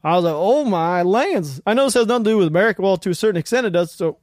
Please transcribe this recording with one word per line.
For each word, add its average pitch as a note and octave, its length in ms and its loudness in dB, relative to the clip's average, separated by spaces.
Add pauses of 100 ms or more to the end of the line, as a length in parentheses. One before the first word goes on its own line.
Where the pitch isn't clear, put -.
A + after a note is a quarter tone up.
I D#3+ 120 0
was F3 80 2
like, E3 120 0
"Oh G#3+ 280 2
my F3 380 0
lands." F#3 640 -2
I G#3 80 0
know C4+ 120 2
this B3+ 100 -2
has A#3 120 2
nothing A#3 180 0
to G#3+ 40 2
do A3 80 2
with F#3 100 4
America. F#3 340 0
Well, F#3+ 160 2
to F#3 120 -6
a F3 60 -2
certain G3+ 240 0
extent A#3+ 260 -2
it G3+ 60 -2
does, E3+ 200 0
so D#3+ 320 -6